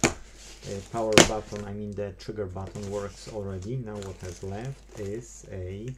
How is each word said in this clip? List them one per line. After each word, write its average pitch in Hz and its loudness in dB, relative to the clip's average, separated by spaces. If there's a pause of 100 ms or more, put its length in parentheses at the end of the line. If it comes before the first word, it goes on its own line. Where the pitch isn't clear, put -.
Uh, - -4 (120)
power 110 4 (160)
button, 107 0
I 101 -4
mean 104 -4
the 101 -2
trigger 104 -2
button 95 -4
works 101 -2
already. 98 -2
Now 107 -2
what 95 -4
has 90 -6
left 110 -6
is 107 -6
a 98 -4